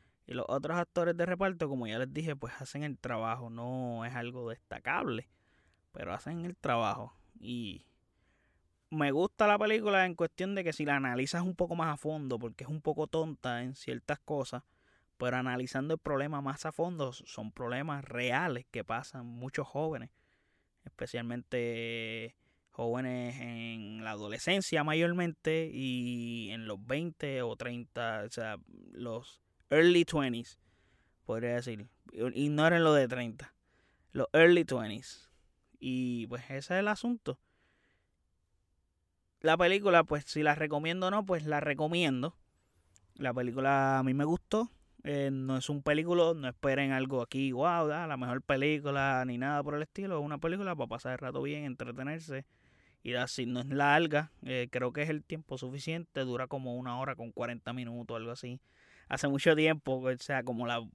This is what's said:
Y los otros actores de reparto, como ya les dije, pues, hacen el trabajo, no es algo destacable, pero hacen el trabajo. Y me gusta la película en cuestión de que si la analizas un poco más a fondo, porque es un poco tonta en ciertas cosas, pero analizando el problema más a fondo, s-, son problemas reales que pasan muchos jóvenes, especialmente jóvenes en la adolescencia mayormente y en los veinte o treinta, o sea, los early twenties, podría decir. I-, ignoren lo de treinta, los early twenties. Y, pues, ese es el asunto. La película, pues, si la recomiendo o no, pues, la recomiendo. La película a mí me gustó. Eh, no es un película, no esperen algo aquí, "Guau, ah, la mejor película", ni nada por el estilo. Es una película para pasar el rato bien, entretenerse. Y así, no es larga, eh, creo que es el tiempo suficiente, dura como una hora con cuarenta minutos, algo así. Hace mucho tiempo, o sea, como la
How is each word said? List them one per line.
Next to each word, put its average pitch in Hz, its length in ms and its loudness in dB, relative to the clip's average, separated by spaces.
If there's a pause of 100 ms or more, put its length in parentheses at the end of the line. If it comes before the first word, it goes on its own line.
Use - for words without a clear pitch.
(280)
Y - 60 -10
los 127 140 -4
otros 147 300 -2
actores 175 400 0
de 170 80 0
reparto, 180 420 0
como 127 200 -2
ya 110 100 -2
les 131 160 -2
dije, 151 220 -4
pues, 117 260 -10
hacen 139 220 -8
el 143 160 -6
trabajo, 117 500 -4
no 120 560 -4
es 120 80 -8
algo 120 360 -6
destacable, 120 800 -4 (640)
pero - 220 -8
hacen 165 320 -8
el 180 100 -8
trabajo. 113 640 -2 (220)
Y 117 480 -8 (1040)
me 151 180 2
gusta 180 380 4
la 208 100 6
película 208 480 4
en 180 80 -2
cuestión 180 400 -2
de 196 100 -2
que 160 100 0
si 156 120 -4
la 143 120 2
analizas 135 440 0
un 180 140 -2
poco 175 200 0
más 160 160 0
a 147 60 -4
fondo, 147 400 -4
porque 117 260 -10
es 127 60 -10
un 156 120 -6
poco 156 260 0
tonta 139 560 -2
en 127 100 -6
ciertas 127 460 -6
cosas, 131 420 -6 (560)
pero 123 200 0
analizando 131 580 -2
el - 40 -8
problema 143 420 -2
más 139 260 -6
a 156 40 -4
fondo, 165 380 -2
s-, - 160 -12
son 110 260 -10
problemas 135 540 -4
reales 123 640 0
que 113 140 -6
pasan 123 420 -6
muchos 120 420 -6
jóvenes, 143 440 -4 (720)
especialmente 117 1500 -4 (340)
jóvenes 123 720 -2
en 113 640 -10
la 110 80 -6
adolescencia 120 720 0
mayormente 160 880 0
y 120 800 -4
en 113 160 -8
los 104 180 -10
veinte 139 560 -4
o 117 140 -2
treinta, 120 720 -6
o - 20 -12
sea, 110 280 -6 (340)
los 117 500 -10 (300)
early 170 340 10
twenties, 123 540 -2 (640)
podría 120 300 -2
decir. 120 340 -6 (220)
I-, 127 340 0
ignoren 160 380 6
lo 156 100 10
de 139 140 8
treinta, 120 480 -8 (560)
los 131 220 0
early 165 320 10
twenties. 113 680 -6 (480)
Y, 123 480 -2
pues, 123 160 -8
ese 135 140 -10
es 139 120 -10
el 190 180 2
asunto. 220 520 -2 (2000)
La 160 160 6
película, 180 460 6
pues, 147 220 -2
si 151 180 -2
la 151 100 6
recomiendo 156 540 0
o - 20 2
no, 202 160 0
pues, 165 220 0
la 147 120 0
recomiendo. 151 760 0 (800)
La 131 180 -2
película 135 640 4
a 131 60 4
mí 131 100 4
me 143 120 2
gustó. 214 440 0 (340)
Eh, 139 280 0
no 131 260 0
es 127 120 -4
un 143 140 -2
película, 165 520 4
no 139 140 -4
esperen 135 420 2
algo 131 300 0
aquí, 135 300 -2
"Guau, 156 400 2
ah, 165 160 -4
la 143 100 -4
mejor 127 240 -2
película", 139 840 2
ni 123 120 -4
nada 143 260 0
por 147 120 -4
el 151 80 -4
estilo. 196 340 -4
Es 147 80 -2
una 147 140 -6
película 180 360 -2
para 131 120 -4
pasar 120 260 -6
el 123 60 -6
rato 131 220 -4
bien, 147 220 -4
entretenerse. 135 840 -8 (580)
Y 117 100 -4
así, 123 320 -2
no 123 160 -2
es 135 60 -6
larga, 147 640 4 (120)
eh, 127 260 -2
creo 127 220 -2
que 147 120 -4
es 160 60 -2
el 151 140 -4
tiempo 151 340 -10
suficiente, 139 640 -6
dura 127 260 -2
como 131 280 -6
una 123 240 -6
hora 131 160 -4
con 117 160 -10
cuarenta 120 400 -6
minutos, 120 460 -6
algo 113 140 -6
así. 123 280 -10 (480)
Hace 143 220 0
mucho 139 260 6
tiempo, 151 440 4
o 127 180 0
sea, 131 260 -2
como 120 240 -2
la 117 280 -2